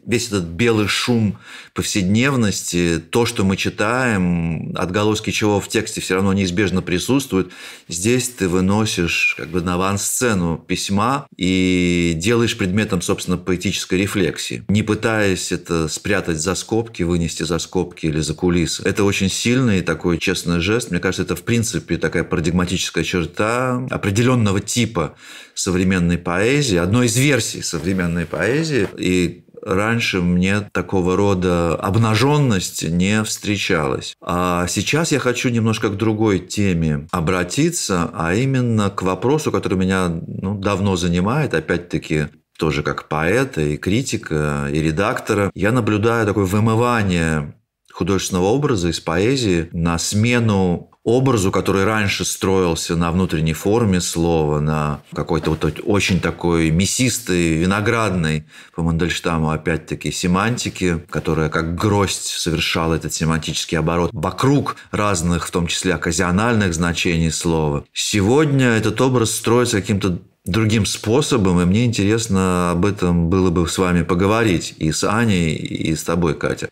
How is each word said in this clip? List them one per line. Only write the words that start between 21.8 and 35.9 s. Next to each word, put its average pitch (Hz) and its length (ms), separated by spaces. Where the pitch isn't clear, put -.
такая 80 260
парадигматическая 87 800
черта 117 840
определённого 110 680
типа 110 560
современной 90 640
поэзии, 104 580
одной 101 300
из 110 100
версий 131 460
современной 87 640
поэзии. 117 600
И 90 460
раньше 107 580
мне 92 520
такого 92 420
рода 90 600
обнажённость 110 1120
не 95 360
встречалась. 95 1000
А 90 460
сейчас 147 440
я 147 60
хочу 123 320
немножко 113 400
к 98 80